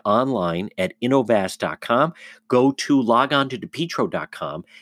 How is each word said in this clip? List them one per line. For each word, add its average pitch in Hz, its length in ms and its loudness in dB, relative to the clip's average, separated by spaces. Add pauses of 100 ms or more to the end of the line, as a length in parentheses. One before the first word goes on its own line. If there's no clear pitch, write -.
online 104 720 0
at 92 240 -4
innovast 120 600 0
dot 87 200 -6
com. 139 320 0 (360)
Go 127 240 4
to, 139 280 0
log 120 320 4
on 139 160 2
to 127 100 -8
depetro 107 520 -4
dot 80 220 -6
com, - 320 -10 (180)